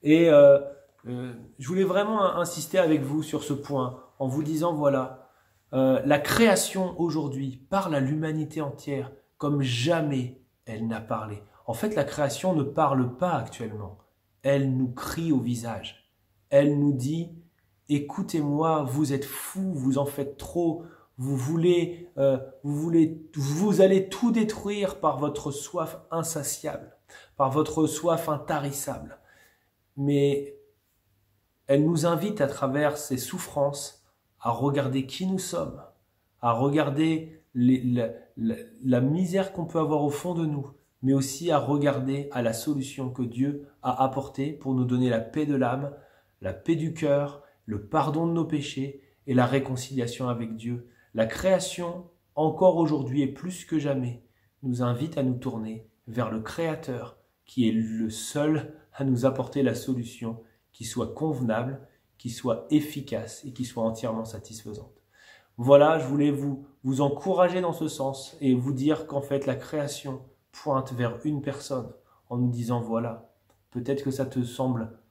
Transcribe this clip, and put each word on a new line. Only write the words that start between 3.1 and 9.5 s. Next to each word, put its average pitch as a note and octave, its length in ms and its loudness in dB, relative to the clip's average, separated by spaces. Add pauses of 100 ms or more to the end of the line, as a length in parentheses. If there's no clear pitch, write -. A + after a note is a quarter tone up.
sur D3 200 -4
ce - 100 -4
point, C3 520 -4 (140)
en C3+ 100 -2
vous C#3 140 -2
disant, D#3+ 300 0
voilà, C#3 580 0 (420)
euh, C3 320 4
la D3 140 4
création F#3 840 2
aujourd'hui C3+ 680 -4
parle F#3+ 240 0
à C#3 60 2
l'humanité D#3 600 -2
entière C#3 500 -6 (280)
comme C#3+ 240 0